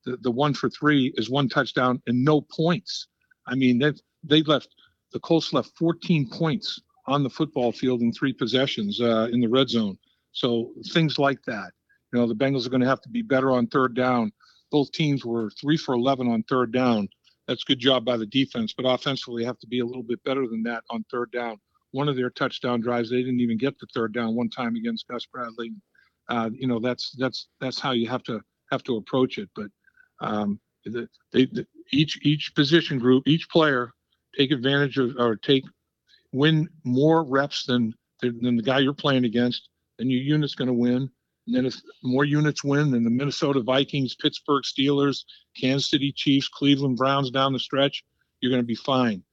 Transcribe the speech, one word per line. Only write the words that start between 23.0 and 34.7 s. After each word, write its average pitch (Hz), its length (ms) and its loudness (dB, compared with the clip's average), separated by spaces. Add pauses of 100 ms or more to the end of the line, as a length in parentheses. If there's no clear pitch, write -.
they 123 80 0
didn't 127 220 0
even 113 180 0
get 139 200 -2
the - 140 -16
third 113 220 -4
down 113 200 -2
one 120 140 -2
time 117 280 -4
against 113 320 -6
Gus 120 180 -10
Bradley. 117 480 -12 (520)
Uh, 113 240 -2
you 131 160 -6
know, 120 120 2
that's, 123 400 -4
that's, 127 300 -4 (120)
that's 131 180 -6
how 143 120 -4
you 117 180 0
have 127 140 -4
to, 110 180 -6 (300)
have 135 140 -4
to 120 120 -2
approach 127 400 0
it. 104 180 -10
But, 104 120 -10 (540)
um, 104 380 -2 (280)
the, 117 200 -8 (260)
they, 131 120 4
the, - 220 -4 (240)
each, 147 320 0
each 147 320 0
position 151 440 2
group, 127 280 4
each 160 240 2
player 139 420 2 (460)
take 135 140 2
advantage 135 440 2